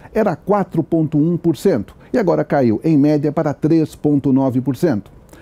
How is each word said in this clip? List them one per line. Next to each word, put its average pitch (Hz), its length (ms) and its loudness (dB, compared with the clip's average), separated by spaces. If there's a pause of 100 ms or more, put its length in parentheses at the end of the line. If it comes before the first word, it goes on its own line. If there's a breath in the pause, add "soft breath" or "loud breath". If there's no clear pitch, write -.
(140 loud breath)
era 208 220 0
quatro 185 480 -2
ponto 160 340 0
um 165 180 0
por 160 200 0
cento 143 400 -2 (160 loud breath)
e 254 40 -2
agora 160 280 0
caiu, 127 400 0
em 160 120 2
média, 147 360 2
para 160 200 -2
três 156 440 0
ponto 147 360 0
nove 131 280 0
por 131 160 -4
cento. 120 420 -4 (240 loud breath)